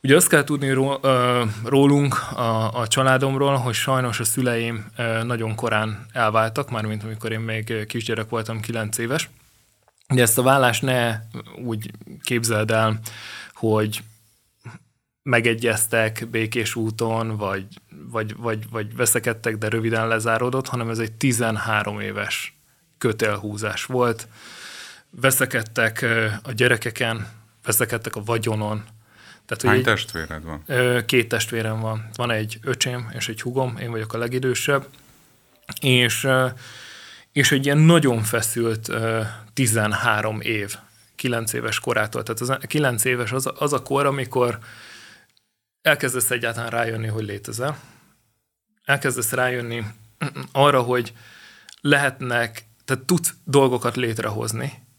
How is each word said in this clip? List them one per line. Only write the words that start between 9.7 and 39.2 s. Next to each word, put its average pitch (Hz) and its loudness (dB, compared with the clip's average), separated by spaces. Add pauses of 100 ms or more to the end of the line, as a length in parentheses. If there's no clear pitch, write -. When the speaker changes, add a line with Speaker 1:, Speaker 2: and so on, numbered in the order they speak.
Speaker 1:
De 127 4
ezt 117 4
a 131 2
vállást 127 4
ne 120 0 (440)
úgy 110 -6 (300)
képzeld 113 0
el, 110 2 (540)
hogy 107 0 (1200)
megegyeztek 113 0
békés 110 -2
úton, 113 -2
vagy, 98 -4 (440)
vagy, 110 -4
vagy, 110 -4
vagy 110 -8
veszekedtek, 117 0
de 107 -2
röviden 113 0
lezáródott, 117 0
hanem 120 -4
ez 113 -4
egy 110 -4
tizenhárom 110 0
éves 101 -6 (400)
kötélhúzás 104 -2
volt. 120 0 (840)
Veszekedtek, 120 0
ö, 113 2 (160)
a - -10
gyerekeken, 113 0 (360)
veszekedtek 113 -2
a 104 -8
vagyonon. 107 -2 (640)
Tehát, - -8
hogy 120 4
Speaker 2:
Hány 110 8
Speaker 1:
egy 127 4
Speaker 2:
testvéred 82 -2
van? 120 -10
Speaker 1:
Ö, 123 2
két 117 2
testvérem 110 -2
van. 110 -6
Van 120 -2
egy 110 -4
öcsém 123 -4
és 113 -6
egy 107 -8
húgom, 123 -2
én 117 -8
vagyok 110 -6
a 113 -4
legidősebb. 127 0 (920)
És, 123 4
ö, 131 4 (840)
és 143 2
egy 135 0
ilyen 143 2
nagyon 147 6
feszült, 113 -2
ö, 113 -2 (320)